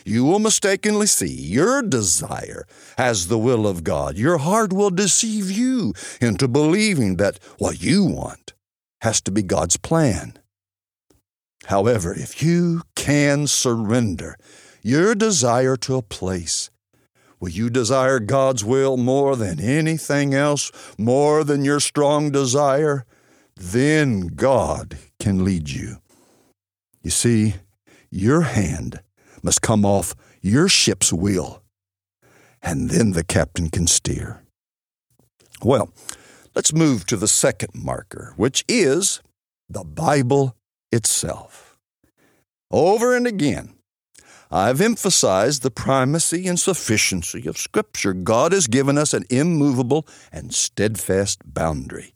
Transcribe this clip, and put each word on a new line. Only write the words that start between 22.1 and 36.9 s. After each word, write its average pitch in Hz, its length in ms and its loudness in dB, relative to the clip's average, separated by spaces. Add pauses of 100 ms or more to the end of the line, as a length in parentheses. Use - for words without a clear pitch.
desire, 139 720 2 (500)
then 120 720 2
God 80 720 0 (220)
can 95 240 0
lead 87 260 -2
you. 64 280 -10 (1080)
You 90 80 -6
see, 110 440 2 (540)
your 135 340 2
hand 87 580 -4 (420)
must - 180 0
come 107 240 2
off 101 300 0 (260)
your 135 280 2
ship's - 440 2
wheel, 90 480 -2 (1000)
and - 260 -4
then 120 220 2
the 82 140 0
captain 82 440 -2
can 85 160 -2
steer. - 580 -4 (1200)
Well, 110 320 2 (640)
let's - 180 0
move 151 340 2